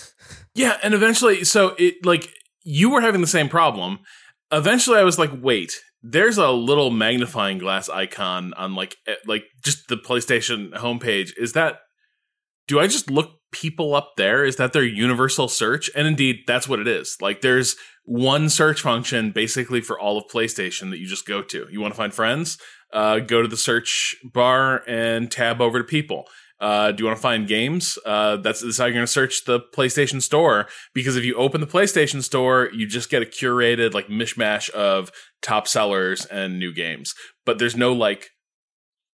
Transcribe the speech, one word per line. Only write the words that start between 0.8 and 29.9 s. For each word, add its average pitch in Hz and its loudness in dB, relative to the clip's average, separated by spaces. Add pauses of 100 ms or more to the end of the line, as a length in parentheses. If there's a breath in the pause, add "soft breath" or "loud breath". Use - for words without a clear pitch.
and 214 2
eventually, 214 4
so 185 4
it, 180 2
like, 175 2 (360)
you 170 4
were 262 4
having 214 4
the 170 0
same 151 2
problem. 107 0 (500 loud breath)
Eventually, 214 4
I 196 8
was 170 4
like, 156 2 (100)
Wait, 113 0 (300)
there's 190 2
a 151 6
little 127 2
magnifying 113 0
glass 95 -4
icon 92 -6
on, 95 -8
like, 95 -8 (100)
eh, 110 -6 (120)
like, 107 -4 (200)
just - -4
the 117 -4
PlayStation 117 -2
homepage. 113 -4
Is 117 -6
that 160 -2 (880)
do 147 2
I 185 4
just 214 -2
look 151 0 (200)
people 160 -4
up - -2
there? 110 2
Is 131 0
that 127 0
their 147 2
universal 123 0
search? 127 -2
And 147 0
indeed, 139 0
that's 123 -2
what 120 -2
it 110 -4
is. 90 -4
Like, 101 -2
there's 127 2 (280 loud breath)
one 135 2
search 156 2
function 117 -2
basically 117 -2
for - -6
all 104 -2
of 104 -10
PlayStation 98 -4
that 87 -8
you 92 -12
just 95 -10
go 101 -6
to. - -10
You 104 -8
wanna 107 -6
find 104 -6
friends? 127 -2 (340 loud breath)
Uh, 107 2
go 117 2
to 117 0
the 113 -10
search - -2 (180)
bar 127 2
and 117 -2
tab 120 0
over 120 2
to 117 -4
people. 147 -4 (360 loud breath)
Uh, 104 2
do 104 -6
you 110 0
wanna 110 -2
find 113 0
games? 127 -2
Uh, 107 2
that's, 110 -4
that's 117 -6
how 127 0
you're 120 0
gonna 120 0
search - 0
the 120 0 (140)
PlayStation 131 0